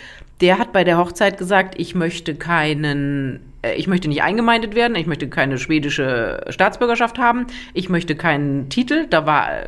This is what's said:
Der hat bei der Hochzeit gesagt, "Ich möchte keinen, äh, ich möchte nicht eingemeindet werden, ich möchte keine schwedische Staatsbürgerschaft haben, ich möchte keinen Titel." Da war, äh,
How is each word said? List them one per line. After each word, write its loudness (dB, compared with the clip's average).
Der 6
hat 2
bei 4
der 4
Hochzeit 0
gesagt, 2
"Ich -6
möchte -2
keinen, -2
äh, -2
ich -4
möchte 0
nicht 0
eingemeindet 0
werden, 2
ich -4
möchte -4
keine -2
schwedische -2
Staatsbürgerschaft 0
haben, 2
ich -4
möchte 0
keinen 0
Titel." 0
Da 2
war, 2
äh, -6